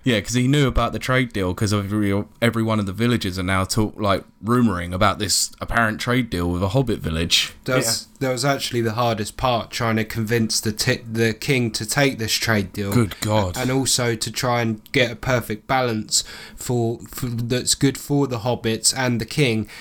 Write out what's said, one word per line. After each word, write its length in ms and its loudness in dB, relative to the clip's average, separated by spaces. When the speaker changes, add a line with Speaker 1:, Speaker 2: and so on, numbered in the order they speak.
Speaker 1:
Yeah, 160 4
'cause 140 -4
he 120 2
knew 200 4
about 260 0
the 60 -4
trade 340 0
deal 220 0
'cause 180 0
every, 500 0
every 220 2
one 160 0
of 60 0
the 80 -4
villagers 460 0
are 40 -2
now 220 0
talk, 340 0
like, 240 2
rumouring 520 2
about 260 2
this 400 -2
apparent 400 0
trade 300 0
deal 200 0
with 140 0
a 60 2
Hobbit 300 2
village. 520 0
Speaker 2:
That 120 2
was, 300 -2
Speaker 3:
Yeah. 60 0
Speaker 2:
that 40 2
was 140 -2
actually 360 0
the 120 0
hardest 420 -2
part, 360 0
trying 260 0
to 80 0
convince 560 0
the 100 -2
ti-, 300 0
the 220 2
king 380 0
to 140 -6
take 320 2
this 140 -4
trade 400 0
deal. 220 -4
Speaker 1:
Good 260 2
God. 380 0
Speaker 2:
And 120 -2
also 460 0
to 160 -6
try 300 0
and 200 -2
get 180 2
a 60 -10
perfect 500 -2
balance 560 0
for, 440 -2
for, 140 -8
that's 500 -2
good 220 2
for 280 0
the 140 -4
hobbits 560 0
and 240 0
the 60 -4
king. 420 0